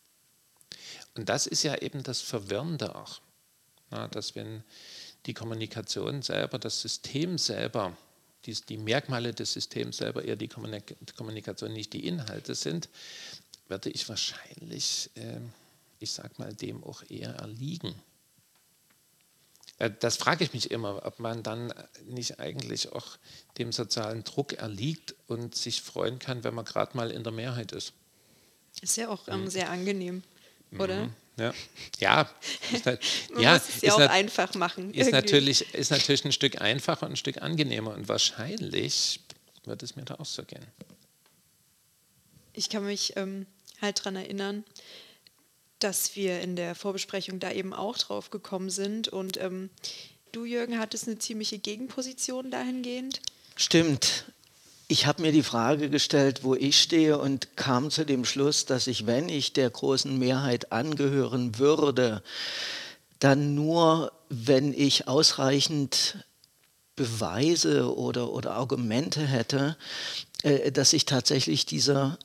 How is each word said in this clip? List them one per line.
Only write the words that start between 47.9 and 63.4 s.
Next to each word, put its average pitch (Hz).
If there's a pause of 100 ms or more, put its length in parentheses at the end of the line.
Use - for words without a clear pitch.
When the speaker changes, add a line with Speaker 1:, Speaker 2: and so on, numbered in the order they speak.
Speaker 2:
drauf -
gekommen 190
sind. 202
Und, 190
ähm, 185 (600)
du, 233
Jürgen, 240
hattest 220
eine 220
ziemliche 214
Gegenposition 254
dahingehend. 254 (340)
Speaker 3:
Stimmt. - (640)
Ich 175
hab 147
mir 160
die 147
Frage 139
gestellt, 139
wo 131
ich 139
stehe 156
und 135
kam 135
zu 160
dem 131
Schluss, 139
dass 131
ich, 113
wenn 127
ich 139
der 131
großen 135
Mehrheit 127
angehören 131
würde, 131 (960)
dann 143